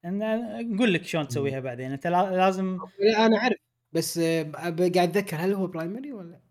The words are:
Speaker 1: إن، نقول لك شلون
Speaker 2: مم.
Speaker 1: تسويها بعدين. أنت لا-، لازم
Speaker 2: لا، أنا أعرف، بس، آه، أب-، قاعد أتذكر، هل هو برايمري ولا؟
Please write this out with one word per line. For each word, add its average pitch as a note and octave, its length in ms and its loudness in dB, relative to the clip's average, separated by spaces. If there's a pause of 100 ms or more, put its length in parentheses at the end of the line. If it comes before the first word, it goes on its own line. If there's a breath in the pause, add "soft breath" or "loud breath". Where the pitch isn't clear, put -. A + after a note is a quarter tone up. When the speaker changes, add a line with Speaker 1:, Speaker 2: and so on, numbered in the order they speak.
Speaker 1:
إن، F#3 140 -4 (560)
نقول G#3 200 4
لك D#3+ 100 -2
شلون D#3 200 -2
Speaker 2:
مم. C3+ 40 -8
Speaker 1:
تسويها C3+ 320 -2
بعدين. B2+ 320 -6
أنت C3+ 140 -6
لا-، F3+ 300 2
لازم F#3 420 2 (220)
Speaker 2:
لا، G#3+ 260 4
أنا A3 120 6
أعرف، A#3 180 0 (360)
بس، E3 260 -2
آه، E3 240 2
أب-، D#3+ 380 -6 (140)
قاعد - 20 4
أتذكر، F3 400 2
هل F3+ 160 0
هو F#3+ 140 0
برايمري F#3+ 460 -8
ولا؟ F3+ 280 -16 (100)